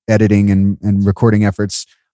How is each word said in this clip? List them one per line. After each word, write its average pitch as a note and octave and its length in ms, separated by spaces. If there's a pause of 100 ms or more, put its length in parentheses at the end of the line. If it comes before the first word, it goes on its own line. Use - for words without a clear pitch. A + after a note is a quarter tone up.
editing G#2 400
and, G2 320
and G2 240
recording G#2+ 380
efforts, G#2 420 (280)